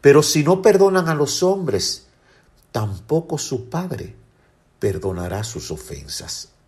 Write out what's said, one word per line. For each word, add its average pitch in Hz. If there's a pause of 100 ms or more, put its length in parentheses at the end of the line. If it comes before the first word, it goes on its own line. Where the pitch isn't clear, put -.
Pero 143
si 151
no 185
perdonan 190
a 160
los 147
hombres, 180 (640)
tampoco 131
su -
Padre 165 (640)
perdonará 95
sus -
ofensas. - (180)